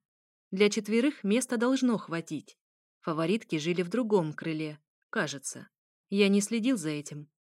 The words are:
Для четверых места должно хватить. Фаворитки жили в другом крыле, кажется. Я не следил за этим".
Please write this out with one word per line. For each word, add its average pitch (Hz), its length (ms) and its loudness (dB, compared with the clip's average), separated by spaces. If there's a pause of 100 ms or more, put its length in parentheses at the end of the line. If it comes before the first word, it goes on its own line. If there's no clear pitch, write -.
(520)
Для 202 180 4
четверых 226 540 0
места 233 340 0
должно 247 400 2
хватить. 165 600 -8 (440)
Фаворитки 165 560 0
жили 170 240 -2
в 175 80 -4
другом 208 440 2
крыле, 156 460 -6 (300)
кажется. 139 600 -6 (400)
Я 202 180 4
не 202 140 4
следил 226 360 0
за 156 120 -4
этим". 147 400 -8 (200)